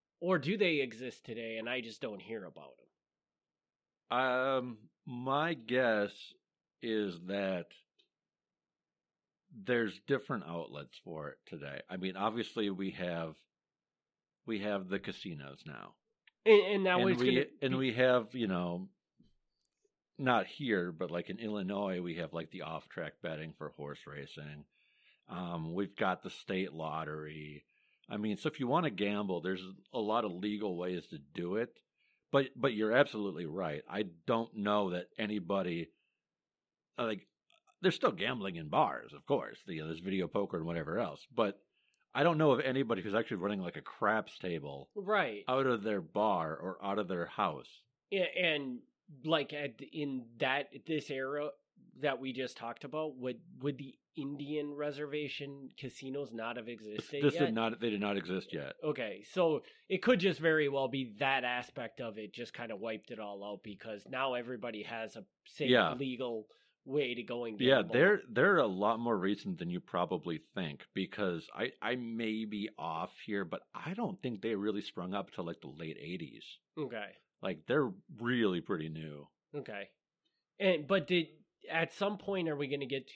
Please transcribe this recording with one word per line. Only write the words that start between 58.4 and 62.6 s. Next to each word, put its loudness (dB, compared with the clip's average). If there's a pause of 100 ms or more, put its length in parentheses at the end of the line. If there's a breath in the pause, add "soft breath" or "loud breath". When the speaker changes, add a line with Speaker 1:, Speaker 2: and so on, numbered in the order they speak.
Speaker 2:
yet. -6 (100)
Speaker 1:
Okay, -4
so 4 (260 loud breath)
it 0
could 8
just 4
very 6
well 2
be -2
that 4
aspect -4
of -6
it -10
just -10
kinda -8